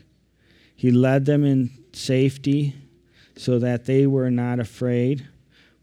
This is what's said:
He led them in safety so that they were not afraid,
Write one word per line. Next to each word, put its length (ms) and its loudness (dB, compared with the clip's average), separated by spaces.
He 160 2
led 340 4
them 180 2
in 280 0
safety 840 -2
so 240 -2
that 260 -2
they 220 2
were 240 0
not 280 -2
afraid, 680 -4